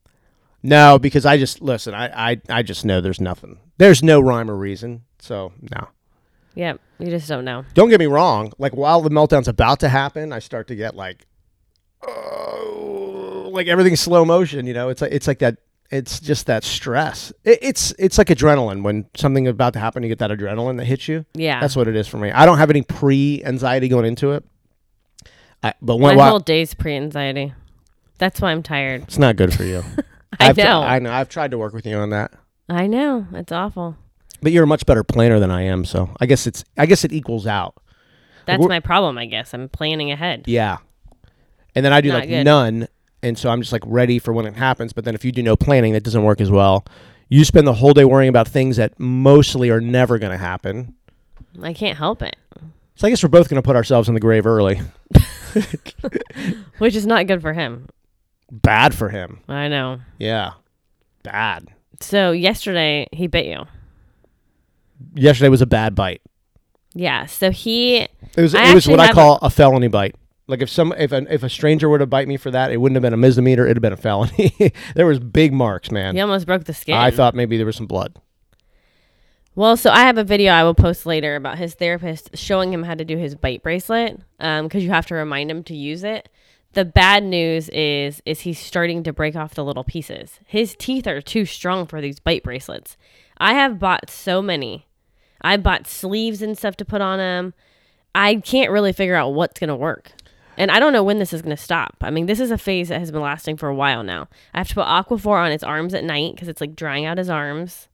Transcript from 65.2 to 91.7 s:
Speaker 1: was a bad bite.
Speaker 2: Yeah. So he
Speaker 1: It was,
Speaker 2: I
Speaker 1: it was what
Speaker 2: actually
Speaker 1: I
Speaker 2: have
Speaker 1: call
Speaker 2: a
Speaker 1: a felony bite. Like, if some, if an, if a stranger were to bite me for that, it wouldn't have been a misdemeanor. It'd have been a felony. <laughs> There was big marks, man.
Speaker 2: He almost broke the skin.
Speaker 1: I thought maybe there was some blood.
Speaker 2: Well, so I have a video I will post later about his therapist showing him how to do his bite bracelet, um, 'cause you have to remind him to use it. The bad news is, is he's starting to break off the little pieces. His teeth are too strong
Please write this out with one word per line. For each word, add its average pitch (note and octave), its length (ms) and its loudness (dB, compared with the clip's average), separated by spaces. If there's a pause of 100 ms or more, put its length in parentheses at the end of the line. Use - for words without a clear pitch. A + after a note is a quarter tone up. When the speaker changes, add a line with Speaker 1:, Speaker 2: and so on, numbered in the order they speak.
Speaker 1:
was C3 120 6
a C3 40 4
bad A2 300 -2
bite. F#2+ 260 -4 (720)
Speaker 2:
Yeah. F3 320 -6
So - 260 -2
he A#3+ 460 -2
Speaker 1:
It - 120 -4 (280)
was, E3 180 4
Speaker 2:
I A#3 160 6
Speaker 1:
it F#3+ 40 10
was E3+ 120 8
what D#3+ 120 6
Speaker 2:
actually E3 40 10
Speaker 1:
I - 40 10
Speaker 2:
have A3+ 80 6
Speaker 1:
call D3 260 8
Speaker 2:
a C#3+ 60 0
Speaker 1:
a - 20 2
felony C3 380 4
bite. G2+ 280 -2 (320)
Like, C3 140 -4
if C3 80 -6
some, E3+ 260 0
if C#3+ 160 -2
an, C#3 200 -2
if C#3+ 100 -2
a B2+ 80 -6
stranger D#3 400 0
were D3 80 4
to C#3 80 2
bite C3+ 220 0
me C#3 100 -6
for C3 140 -10
that, B2+ 200 -2
it A#2 60 -2
wouldn't C3 180 2
have B2+ 60 2
been A#2+ 120 2
a A2+ 40 0
misdemeanor. B2+ 480 4
It'd A#2 120 2
have A2+ 40 -4
been G#2+ 120 0
a - 40 -12
felony. G#2+ 560 0 (300)
<laughs> - 120 -18
There E3+ 120 4
was C#3+ 120 2
big C3 340 2
marks, A2 360 -2
man. G2+ 240 -4
Speaker 2:
He F#3+ 80 -2
almost G3 240 -2
broke F3+ 200 -4
the D#3 80 -12
skin. - 220 -6
Speaker 1:
I A#2+ 140 4
thought B2 240 2
maybe A#2 240 -2
there A2 80 -2
was A2 100 -6
some G#2+ 120 -12
blood. - 280 -6 (1400)
Speaker 2:
Well, A3+ 220 4
so A3+ 120 4
I A#3+ 120 6
have B3 160 6
a G#3+ 60 0
video G3+ 280 2
I E3 120 6
will E3 100 4
post E3+ 320 2
later D3+ 300 -4
about C#3+ 220 -8
his E3+ 180 -10
therapist E3+ 600 -8
showing F#3+ 360 -4
him E3+ 100 -6
how E3+ 100 -10
to D#3+ 120 -10
do D#3+ 120 -6
his D3 180 -8
bite B2+ 280 -6
bracelet, A3 560 -4 (200)
um, D#3 280 -4
'cause F#3 160 -4
you F3 60 -4
have E3+ 180 0
to E3+ 80 -8
remind D3+ 340 -6
him D#3+ 140 -10
to D#3+ 120 -16
use D3+ 280 -10
it. G#3+ 240 -10 (460)
The G3 100 0
bad G3 400 4
news E3 460 -2
is, D3 560 -4
is D#3 160 -8
he's E3+ 180 -8
starting E3+ 440 -4
to D#3+ 100 -8
break D#3 240 -4
off D#3 180 -10
the D3+ 80 -8
little C3+ 220 -8
pieces. - 600 -14
His G#3+ 320 -4
teeth C4 300 -6
are C#3+ 140 -6
too G#3+ 240 -4
strong F3+ 420 -6